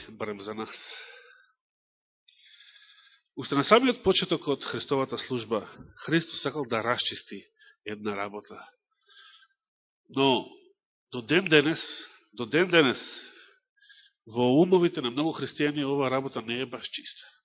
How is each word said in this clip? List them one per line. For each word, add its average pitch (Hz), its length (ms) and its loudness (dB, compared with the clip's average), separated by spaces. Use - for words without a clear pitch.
барем 107 320 -8
за 104 120 -10
нас. 107 180 -8
Уште 135 180 -4
на 139 80 4
самиот 247 400 6
почеток 180 440 2
од 135 180 -2
Христовата 127 520 -2
служба, 110 500 -4
Христос 160 360 0
сакал 143 240 -4
да 110 180 -2
расчисти - 600 -4
една 104 320 -4
работа. 101 400 -8
Но 127 400 2
до 123 100 -8
ден 151 240 2
денес, 151 340 4
до 120 120 -8
ден 156 220 2
денес, 156 320 4
во 123 340 4
умовите 175 400 4
на 120 100 -4
многу 151 220 0
христијани 147 520 -2
оваа 139 240 0
работа 131 320 -2
не 117 200 -4
е 135 40 -4
баш 120 240 -10
чиста. - 340 -14